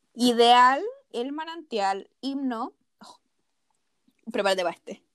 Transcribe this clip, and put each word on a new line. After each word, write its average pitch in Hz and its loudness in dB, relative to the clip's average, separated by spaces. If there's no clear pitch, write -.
Ideal, 247 4
el 247 -8
manantial, 285 -6
himno. 269 -8
Oh, - -20
prepárate 190 -2
pa' 170 -4
este. - -16